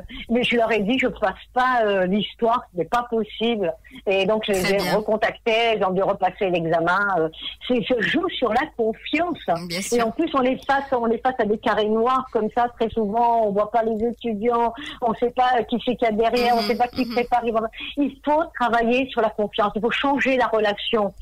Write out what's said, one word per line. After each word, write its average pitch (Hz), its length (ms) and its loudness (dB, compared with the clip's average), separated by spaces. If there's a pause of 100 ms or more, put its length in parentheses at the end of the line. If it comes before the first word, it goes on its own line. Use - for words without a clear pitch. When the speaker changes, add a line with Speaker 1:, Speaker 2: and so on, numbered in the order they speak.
(300)
Speaker 1:
mais 233 140 2
je 240 140 0
leur 226 160 2
ai 214 80 2
dit, « 233 200 0
Je 254 60 2
passe - 280 -2 (180)
pas, 254 320 2
euh, 196 200 2
l'histoire, 220 680 0
ce 175 60 -8
n'est 160 60 0
pas 240 240 -2
possible. » 220 640 -2 (340)
Et 190 180 2
donc, 214 200 0
je 214 60 0
les 185 100 2
Speaker 2:
Très 185 120 0
Speaker 1:
ai 196 40 2
Speaker 2:
bien. 180 200 0
Speaker 1:
recontactées, 214 540 -2 (220)
elles 196 120 0
ont 190 60 0
dû 190 120 0
repasser 185 460 0
l'examen. 170 500 2 (200)
Euh, 160 100 0 (380)
c'est, 247 140 2
je 233 260 0
joue 349 220 0
sur 240 240 -2
la 247 80 2 (140)
confiance. 294 600 -2 (300)
Speaker 2:
Bien 170 120 -6
Speaker 1:
Et - 20 -4
Speaker 2:
sûr. 233 260 0
Speaker 1:
en 220 40 -2
plus, 320 220 -2
on 269 80 2
est 254 240 2
face, 277 260 0
on 233 200 0
est 226 120 -2
face 254 160 2
à 220 60 2
des 214 140 0
carrés 214 300 0
noirs 247 440 2
comme 214 220 0
ça, 240 120 2 (120)
très 220 100 0
souvent, 226 560 2
on 202 60 0
voit 208 180 0
pas 226 140 2
les 220 200 -2
étudiants, 233 680 0 (280)
on 226 120 2
sait 240 160 0
pas 247 400 2
qui 240 160 -2
c'est 240 100 0
qu'il 240 120 0
y - 20 2
a 214 40 -2
derrière, 240 420 2
on 226 60 0
Speaker 2:
Mhm, 214 80 -2
Speaker 1:
sait 240 60 2
pas 240 120 2
qui 247 180 -2
Speaker 2:
mhm. 233 80 -8
Speaker 1:
prépare, 240 320 0
il 233 80 -2
va-, 220 80 0 (360)
il 285 280 -2
faut 302 160 4 (180)
travailler 240 500 2
sur 240 120 -2
la 220 80 2
confiance, 208 460 -2
il 208 60 -4
faut 226 100 0
changer 262 460 0
la 240 100 2
relation. 208 760 0